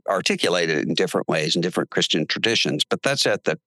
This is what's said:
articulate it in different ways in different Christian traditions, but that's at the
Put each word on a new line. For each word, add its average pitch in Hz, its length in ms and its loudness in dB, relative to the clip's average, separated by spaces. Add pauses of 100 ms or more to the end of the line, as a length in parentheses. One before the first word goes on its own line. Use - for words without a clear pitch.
articulate 90 640 0
it 78 180 0
in 80 60 -2
different - 340 0
ways 80 260 0
in 90 80 2
different 90 280 -2
Christian - 360 0
traditions, - 640 0
but 92 140 -4
that's 139 240 0
at 104 180 0
the - 220 0